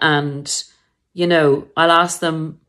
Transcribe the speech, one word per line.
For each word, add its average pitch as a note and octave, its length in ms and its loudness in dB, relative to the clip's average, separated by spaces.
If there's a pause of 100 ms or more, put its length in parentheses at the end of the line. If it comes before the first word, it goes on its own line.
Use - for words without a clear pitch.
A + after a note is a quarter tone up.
and, C#3+ 640 -2 (500)
you F3 140 -2
know, D3+ 400 2 (100)
I'll E3 140 2
ask F3 280 0
them D#3+ 500 -6